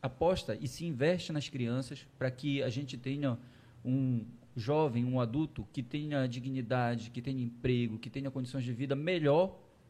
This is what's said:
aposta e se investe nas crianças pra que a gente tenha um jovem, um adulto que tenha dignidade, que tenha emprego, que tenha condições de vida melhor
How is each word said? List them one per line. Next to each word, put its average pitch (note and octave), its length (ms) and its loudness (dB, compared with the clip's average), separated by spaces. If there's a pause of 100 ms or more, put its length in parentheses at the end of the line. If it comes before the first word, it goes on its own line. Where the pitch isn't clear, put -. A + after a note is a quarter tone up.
aposta E3 600 0
e D3 80 -4
se - 180 -6
investe E3 460 0
nas D3 160 -2
crianças B2+ 580 -4 (120)
pra C3 120 0
que C#3 320 0
a C3 80 2
gente C3 260 -4
tenha C3+ 420 0 (460)
um B2+ 400 2 (320)
jovem, B2 480 2
um B2+ 160 2
adulto B2 520 0
que C3+ 100 -4
tenha C#3+ 440 0
dignidade, B2 840 0
que B2 120 -8
tenha C3 200 -2
emprego, A#2+ 560 0
que A#2 120 -10
tenha C#3 200 -4
condições C3 340 -4
de B2 80 -2
vida C3+ 240 0
melhor D#3 640 4 (300)